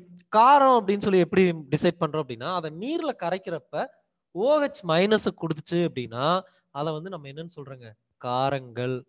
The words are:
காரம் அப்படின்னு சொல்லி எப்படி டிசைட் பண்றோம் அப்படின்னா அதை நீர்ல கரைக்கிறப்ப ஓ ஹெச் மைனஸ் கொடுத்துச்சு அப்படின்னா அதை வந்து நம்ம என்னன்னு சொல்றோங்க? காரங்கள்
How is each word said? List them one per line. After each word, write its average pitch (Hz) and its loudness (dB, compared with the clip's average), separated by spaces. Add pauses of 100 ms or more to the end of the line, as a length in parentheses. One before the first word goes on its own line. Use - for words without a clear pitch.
(320)
காரம் 262 8
அப்படின்னு 202 0
சொல்லி 190 4
எப்படி 180 4 (260)
டிசைட் 165 0
பண்றோம் 156 -2
அப்படின்னா 127 -10
அதை 160 -6
நீர்ல 277 -6
கரைக்கிறப்ப 180 -8 (600)
ஓ 196 -2 (100)
ஹெச் - -4
மைனஸ் 190 0 (100)
கொடுத்துச்சு 160 -6
அப்படின்னா 123 -6 (500)
அதை 151 -6
வந்து 156 -12
நம்ம 151 -14
என்னன்னு 160 -16
சொல்றோங்க? 131 -18 (340)
காரங்கள் 127 -4 (120)